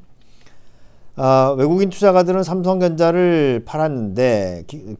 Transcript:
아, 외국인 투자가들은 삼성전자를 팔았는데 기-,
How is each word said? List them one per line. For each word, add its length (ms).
아, 420
외국인 320
투자가들은 540
삼성전자를 1200
팔았는데 1000
기-, 320